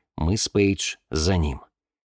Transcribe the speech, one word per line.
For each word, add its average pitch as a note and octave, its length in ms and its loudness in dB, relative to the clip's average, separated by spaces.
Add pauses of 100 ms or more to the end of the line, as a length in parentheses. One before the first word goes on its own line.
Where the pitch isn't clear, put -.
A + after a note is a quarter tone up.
(160)
мы E2+ 200 0
с - 120 -2
Пейдж G2 480 0 (140)
за E2+ 260 0
ним. D2 240 -2 (560)